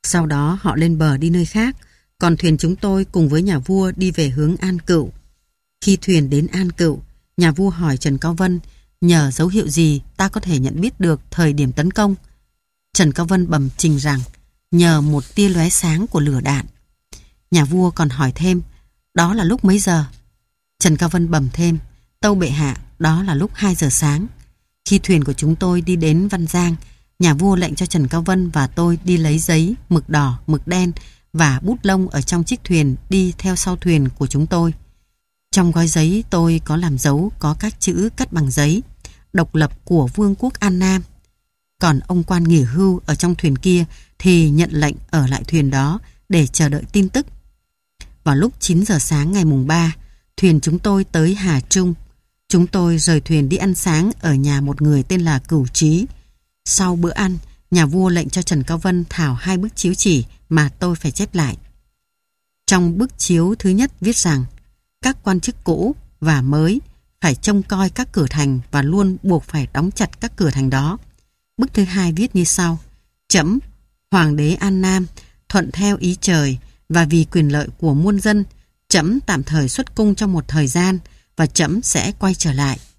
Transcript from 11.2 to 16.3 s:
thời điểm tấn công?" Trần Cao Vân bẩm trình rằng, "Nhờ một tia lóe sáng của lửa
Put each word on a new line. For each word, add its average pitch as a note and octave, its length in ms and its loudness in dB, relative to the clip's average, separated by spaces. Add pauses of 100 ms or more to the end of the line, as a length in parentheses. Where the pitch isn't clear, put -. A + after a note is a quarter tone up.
thời D#3+ 220 0
điểm C#3+ 200 -2
tấn D3+ 180 -2
công?" G3+ 240 0 (760)
Trần D#3 200 4
Cao E3+ 140 -4
Vân F3+ 240 0
bẩm C#3 260 0
trình D3+ 220 2
rằng, C#3 220 -2 (500)
"Nhờ E3+ 300 4
một D3 340 -2
tia G3+ 140 2
lóe F3 200 0
sáng E3+ 380 -2
của F#3 140 -2
lửa C#3+ 200 0